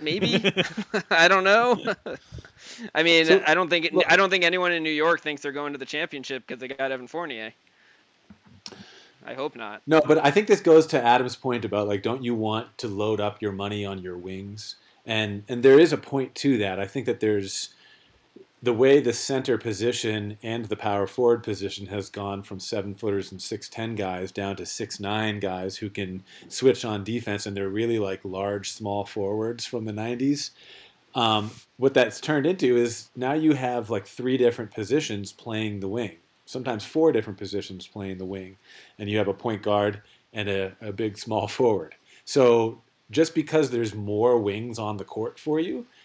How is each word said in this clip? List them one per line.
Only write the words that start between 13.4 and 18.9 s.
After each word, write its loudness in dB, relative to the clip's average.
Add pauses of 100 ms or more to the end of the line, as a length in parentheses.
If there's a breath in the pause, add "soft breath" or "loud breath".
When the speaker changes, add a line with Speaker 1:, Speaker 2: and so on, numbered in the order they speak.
Speaker 3:
your -4
money -6
on -8
your -12
wings? -12 (280 soft breath)
And, -4
and -6
there 10
is 8
a -2
point -6
to 2
that. -2
I -4
think -8
that -2
there's, -2 (920 soft breath)
the 2
way 6